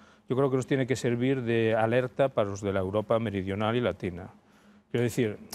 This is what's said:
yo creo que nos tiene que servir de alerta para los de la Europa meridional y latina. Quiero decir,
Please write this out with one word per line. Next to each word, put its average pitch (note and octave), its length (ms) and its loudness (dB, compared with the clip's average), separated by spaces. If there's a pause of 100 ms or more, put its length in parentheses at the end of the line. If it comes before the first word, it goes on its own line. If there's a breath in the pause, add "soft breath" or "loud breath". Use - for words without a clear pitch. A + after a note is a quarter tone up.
(280 loud breath)
yo B2+ 80 -2
creo C3+ 140 2
que C3 80 2
nos B2 100 -2
tiene C3+ 180 0
que B2 120 0
servir B2+ 460 0
de A2+ 320 2
alerta B2+ 540 2
para G#2+ 200 0
los G2 120 -6
de G2+ 120 0
la F#2+ 80 0
Europa G#2 380 0
meridional G#2 560 -2
y B2 60 0
latina. F#2 500 -4 (600 soft breath)
Quiero A#2+ 120 2
decir, A2+ 340 0 (180)